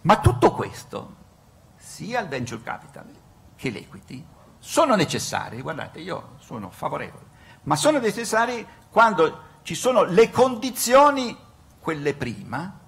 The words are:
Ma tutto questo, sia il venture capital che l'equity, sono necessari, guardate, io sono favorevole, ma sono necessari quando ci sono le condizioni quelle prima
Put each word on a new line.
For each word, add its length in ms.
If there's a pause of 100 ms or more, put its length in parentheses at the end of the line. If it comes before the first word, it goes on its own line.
Ma 180
tutto 340
questo, 600 (600)
sia 460
il 60
venture 360
capital 420 (500)
che 140
l'equity, 560 (320)
sono 380
necessari, 680
guardate, 380
io 400
sono 320
favorevole, 540 (380)
ma 120
sono 240
necessari 680 (240)
quando 520 (220)
ci 120
sono 280
le 280
condizioni 1040 (420)
quelle 360
prima 720